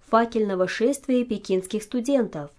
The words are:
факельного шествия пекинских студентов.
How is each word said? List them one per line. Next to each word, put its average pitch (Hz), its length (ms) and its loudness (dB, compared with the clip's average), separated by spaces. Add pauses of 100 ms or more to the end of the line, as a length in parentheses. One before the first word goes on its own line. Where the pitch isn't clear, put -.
факельного 220 640 0
шествия 247 580 0
пекинских 202 600 -2
студентов. 226 760 -2